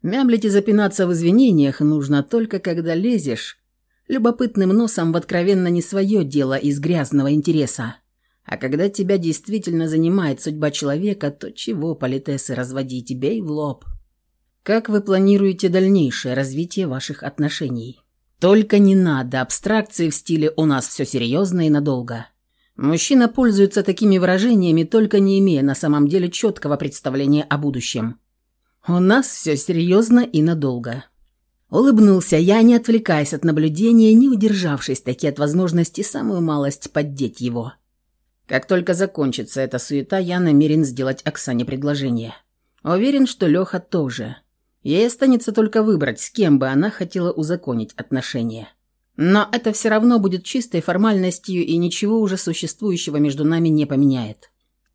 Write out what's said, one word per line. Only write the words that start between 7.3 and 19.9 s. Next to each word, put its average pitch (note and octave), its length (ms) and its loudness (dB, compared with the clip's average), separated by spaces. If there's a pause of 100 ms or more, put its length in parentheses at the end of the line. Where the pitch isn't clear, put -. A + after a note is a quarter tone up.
интереса. D3 640 -2 (500)
А - 120 -10
когда D3 320 -2
тебя G3 280 -2
действительно E3 720 -4
занимает D#3+ 520 0
судьба D3+ 300 -4
человека, D3 600 -4
то - 200 -14
чего E3 440 -6
политесы C3+ 600 -6
разводить, B2+ 580 -8
бей D3 280 -4
в D#3 100 -8
лоб. D3+ 320 -6 (800)
Как A3 260 -2
вы G#3 120 0
планируете G3 680 2
дальнейшее F3 640 2
развитие D3 540 -4
ваших C3 360 -8
отношений? C3 760 -6 (400)
Только G3+ 400 4
не G3 160 6
надо C3+ 460 0
абстракции G3+ 680 -2